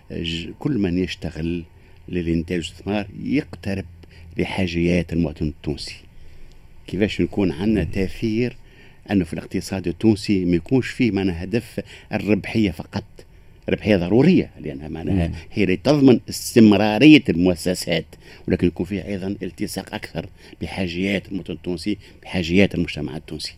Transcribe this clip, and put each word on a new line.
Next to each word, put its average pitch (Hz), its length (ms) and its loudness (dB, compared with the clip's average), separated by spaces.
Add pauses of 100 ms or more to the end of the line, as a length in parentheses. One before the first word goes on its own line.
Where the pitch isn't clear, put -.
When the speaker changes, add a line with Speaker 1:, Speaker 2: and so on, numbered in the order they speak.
(120)
Speaker 1:
ج-، 82 380 -8 (100)
كل - 180 -2
من 92 200 0
يشتغل 85 680 -4 (460)
للإنتاج 85 480 -2
والاستثمار 98 500 -6 (160)
يقترب 101 640 -4 (520)
لحاجيات 85 760 0
المواطن 80 340 -2
التونسي. - 480 -8 (920)
كيفاش 95 340 0
نكون 90 300 0
عندنا 104 320 0
Speaker 2:
مم. 82 100 -2
Speaker 1:
تأثير 110 600 -2 (560)
أنه 98 120 4
في 85 100 -8
الاقتصاد 90 540 -6
التونسي 95 580 2
ما 87 100 4
يكونش 123 320 0
فيه، 120 240 0
معناها، 95 320 -2
هدف 104 360 -6 (340)
الربحية 101 580 0
فقط. - 320 -10 (680)
ربحية 101 280 2
ضرورية، 113 520 4 (120)
لأنها، 73 260 -10
معناها، 82 400 -2
Speaker 2:
مم. 82 60 -6 (200)
Speaker 1:
هي 107 100 0
اللي 92 120 2
تضمن 131 440 6 (100)
استمرارية 107 1000 6
المؤسسات، 87 760 0 (420)
ولكن 90 200 2
يكون 87 180 -2
فيه 90 200 -6
أيضًا 95 380 -6
التصاق 95 500 -8
أكثر 98 320 -8 (360)
بحاجيات 92 680 -4
المواطن 92 260 -8
التونسي، 90 440 -6 (260)
بحاجيات 90 520 2
المجتمع 73 420 -4
التونسي. - 400 -12